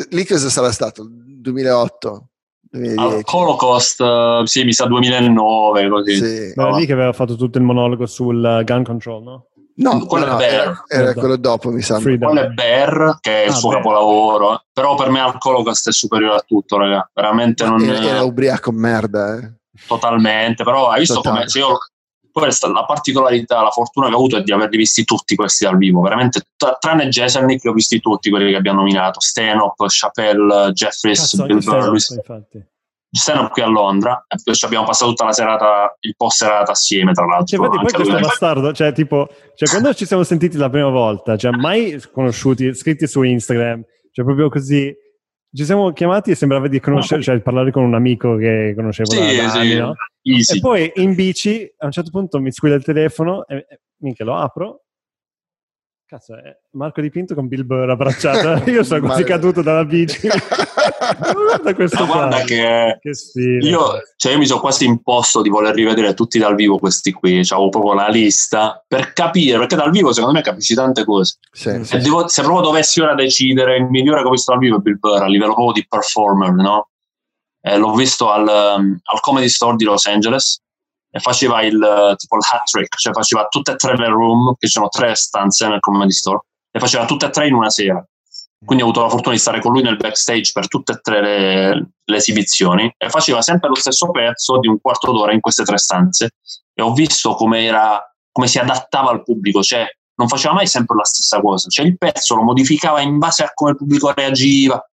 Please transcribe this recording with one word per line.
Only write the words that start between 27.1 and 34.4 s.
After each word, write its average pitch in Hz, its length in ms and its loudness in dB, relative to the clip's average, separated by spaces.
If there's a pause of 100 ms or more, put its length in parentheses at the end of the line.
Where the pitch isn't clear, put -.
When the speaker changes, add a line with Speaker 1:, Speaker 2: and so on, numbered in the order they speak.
Speaker 2:
li 120 60 0
ho - 20 0
visti 110 280 0
tutti 104 300 -2
quelli 101 200 2
che 98 60 2
abbiamo 98 240 0
nominato, 98 400 0
Stenhope, 104 680 -2
Chappelle, 101 840 2
Jeffries, 104 480 -2
Speaker 3:
Cazzo, 95 240 -2
Speaker 2:
Bill 104 120 0
Speaker 3:
anche - 80 0
Speaker 2:
Burr, 107 80 -2
Speaker 3:
Stenhope, 104 160 2
Speaker 2:
Luis 107 220 0
Speaker 3:
infatti. 110 600 -16 (440)
Speaker 2:
Stenhope 139 360 0
qui - 120 -4
a 117 40 0
Londra, 107 600 0
e - 140 -8